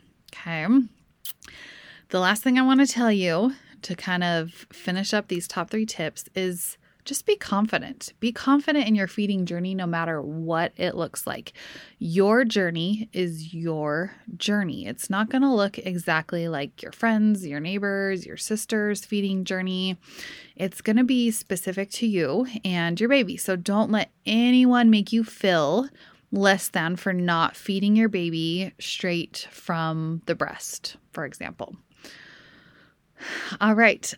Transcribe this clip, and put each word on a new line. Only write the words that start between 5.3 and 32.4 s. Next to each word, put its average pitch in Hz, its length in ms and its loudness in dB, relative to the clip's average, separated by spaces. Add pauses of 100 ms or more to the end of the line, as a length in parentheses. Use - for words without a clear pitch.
top 185 220 -6
three 220 160 -2
tips - 380 -8 (100)
is 185 420 -4 (280)
just - 220 -8
be 415 80 2
confident. - 840 -2
Be 226 100 0
confident 285 560 2
in 220 80 4
your 196 140 2
feeding 202 360 -2
journey 175 300 -4
no 185 120 -4
matter 165 360 -2
what 160 540 -2
it 175 180 -2
looks - 320 -6
like. - 260 -10 (460)
Your 196 460 4
journey 196 680 0
is 165 400 -4
your 160 600 -4 (220)
journey. 208 500 -2
It's - 240 -8
not 208 180 0
gonna 269 240 4
look 202 260 2
exactly 170 680 -2
like 147 340 -6
your - 120 -14
friends, 214 520 2
your 143 140 -8
neighbors, 196 640 -4
your - 120 -14
sister's 208 680 -2
feeding 196 400 -2
journey. 185 520 -2 (580)
It's - 260 -6
gonna 220 220 4
be 240 300 2
specific 196 600 -6
to - 140 -4
you 190 400 0 (180)
and 170 360 -2
your 226 80 2
baby. 247 280 2
So 190 200 -2
don't 202 340 0
let 208 220 0 (120)
anyone 240 640 6
make 208 240 4
you 226 120 2
feel 185 640 2 (420)
less 196 380 2
than 170 260 -2
for 185 180 -2
not 175 440 0
feeding 202 400 2
your 220 120 6
baby 170 680 -2
straight - 720 -6
from 160 760 -4
the 165 100 -2
breast, - 600 -10 (120)
for 160 140 -8
example. - 500 -12 (1900)